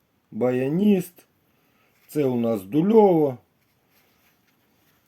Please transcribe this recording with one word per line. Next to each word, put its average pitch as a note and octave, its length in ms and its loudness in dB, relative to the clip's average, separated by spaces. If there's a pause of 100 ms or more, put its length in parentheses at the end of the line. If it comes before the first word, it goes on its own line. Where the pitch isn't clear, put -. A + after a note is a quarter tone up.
(320)
баяніст. C#3 920 -2 (840)
Це D3 180 -4
у B2+ 140 -2
нас A2+ 240 -4
дульово. D#3+ 760 2 (1700)